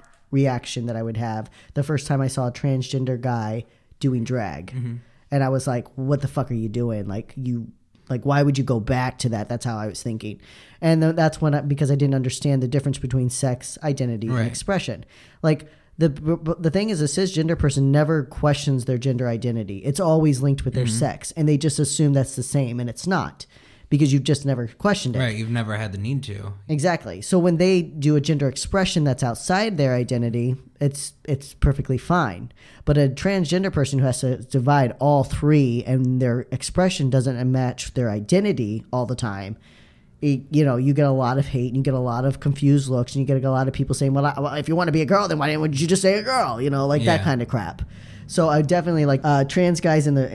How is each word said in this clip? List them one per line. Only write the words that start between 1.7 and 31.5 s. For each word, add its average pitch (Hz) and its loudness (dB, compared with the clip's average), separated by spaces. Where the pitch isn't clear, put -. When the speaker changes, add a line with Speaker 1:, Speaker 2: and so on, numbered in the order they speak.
Speaker 1:
the 143 0
first 147 -2
time 139 2
I 135 2
saw 131 -2
a 123 -6
transgender 131 -2
guy 117 -4
doing 127 0
drag. 98 -6
Speaker 2:
Mm-hmm. 120 -8
Speaker 1:
And 139 0
I 131 0
was 135 0
like, 120 -4
"What 139 0
the 135 -4
fuck 127 -4
are - -4
you 113 -2
doing? 110 -4
Like, 104 -8
you, 123 -6
like, 123 -4
why 143 4
would 143 2
you 135 0
go 127 0
back 127 -2
to 127 -2
that?" 107 -4
That's 120 -6
how 117 -4
I 107 -6
was - -10
thinking. 110 -8
And 160 4
th-, 160 2
that's 160 2
when 151 2
I, 147 0
because 143 0
I 143 4
didn't 139 2
understand 131 0
the 127 -2
difference 135 0
between 127 0
sex, 123 -4
identity, 120 -4
Speaker 2:
Right. 123 0
Speaker 1:
and 120 0
expression. 123 -6
Like, 151 0
the, 156 4
b-, 151 -2
b-, 160 -2
the 160 0
thing 208 0
is, 156 0
a 151 0
cisgender 165 0
person 139 2
never 147 2
questions 139 0
their 127 -2
gender 123 -2
identity. 113 -4
It's 139 -4
always 156 4
linked 139 0
with 127 -4
their 131 0
Speaker 2:
Mm-hmm. 113 0
Speaker 1:
sex, - -4
and 151 0
they 147 4
just 151 0
assume 147 2
that's 135 2
the 127 -4
same, 123 -2
and 123 -4
it's - -10
not, 143 -4
because 143 4
you've 139 4
just 147 0
never 120 -2
questioned 190 0
it. - 0
Speaker 2:
Right, 113 -2
you've 113 -4
never 110 -2
had 107 -4
the 98 -6
need 131 -2
to. 101 -10
Speaker 1:
Exactly. 147 -2
So 185 2
when 175 4
they 180 4
do 151 0
a 147 4
gender 143 0
expression 180 -2
that's 131 0
outside 180 -2
their 135 2
identity, 120 0
it's, 143 -2
it's 139 -6